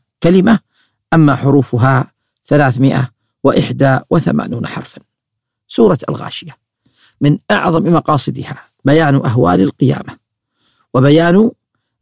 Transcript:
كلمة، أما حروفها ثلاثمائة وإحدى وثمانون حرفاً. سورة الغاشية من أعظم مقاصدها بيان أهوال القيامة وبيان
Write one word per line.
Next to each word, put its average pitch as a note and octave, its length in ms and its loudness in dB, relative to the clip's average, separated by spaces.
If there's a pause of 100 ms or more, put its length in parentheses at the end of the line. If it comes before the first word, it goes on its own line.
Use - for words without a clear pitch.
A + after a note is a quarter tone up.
(240)
كلمة، F#3+ 360 2 (540)
أما D3+ 220 4
حروفها B2 760 0 (340)
ثلاثمائة C3 640 0 (340)
وإحدى C3+ 560 0 (100)
وثمانون - 580 -2
حرفاً. - 340 -14 (640)
سورة G3 300 -4 (120)
الغاشية - 420 -12 (680)
من D3 160 0 (140)
أعظم E3+ 420 0
مقاصدها C#3+ 640 -4 (280)
بيان D3 300 2
أهوال G#2+ 460 0
القيامة - 560 -2 (760)
وبيان E3 580 4 (500)